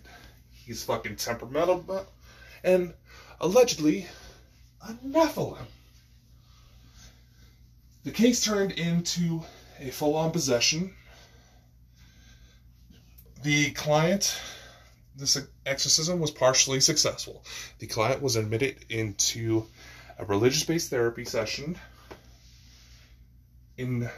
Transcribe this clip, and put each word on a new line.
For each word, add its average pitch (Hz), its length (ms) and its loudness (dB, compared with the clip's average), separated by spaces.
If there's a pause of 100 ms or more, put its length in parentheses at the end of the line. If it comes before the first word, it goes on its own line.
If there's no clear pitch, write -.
(640)
He's 117 180 -12
fucking 110 340 -6
temperamental, 143 680 -2
but, 190 240 -8 (540)
and 180 300 2 (480)
allegedly 180 680 4 (720)
a 226 120 -14 (120)
Nephilim. 285 600 0 (2500)
The 143 80 -8
case 247 320 4
turned 202 280 0
into 170 720 -2 (360)
a 139 100 -8
full-on 156 420 0
possession. 156 640 0 (2500)
The 147 280 2
client, 160 680 2 (760)
this 139 220 0 (280)
exorcism 160 540 0
was 151 120 0
partially 131 480 4
successful. - 640 0 (360)
The 110 80 -10
client 120 340 0
was 131 140 -2
admitted 110 540 -2
into 110 760 -2 (520)
a - 80 -10
religious-based 131 640 2
therapy 117 360 -2
session 131 520 -4 (2000)
in 123 400 -4